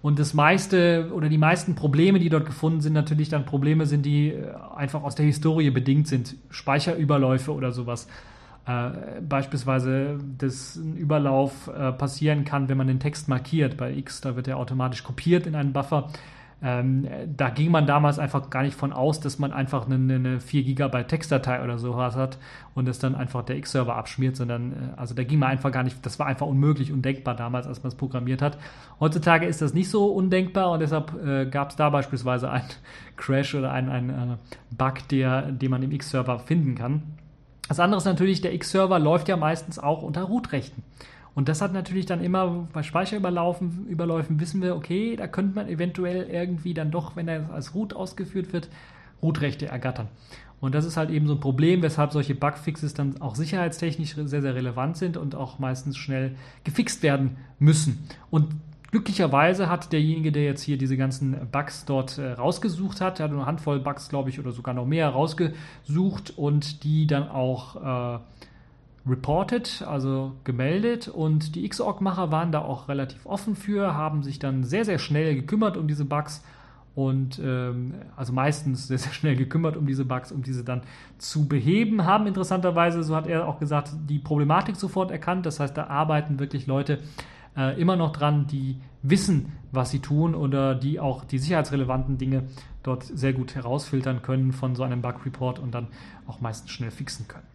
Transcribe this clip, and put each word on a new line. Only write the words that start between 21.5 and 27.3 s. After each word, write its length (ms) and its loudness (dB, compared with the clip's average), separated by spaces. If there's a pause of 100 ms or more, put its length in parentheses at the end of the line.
oder 160 -2
sowas 380 -2
hat 200 -2 (380)
und 140 2
es 100 -4
dann 160 0
einfach 280 -4
der 120 -4
X-Server 400 0
abschmiert, 400 -2
sondern, 380 -2
äh, 20 -8 (220)
also 180 -6
da 80 -2
ging 160 4
man 120 4
einfach 200 0
gar 120 0
nicht, 220 -4
das 140 -6
war 80 0
einfach 200 -2
unmöglich, 440 4
undenkbar 460 -2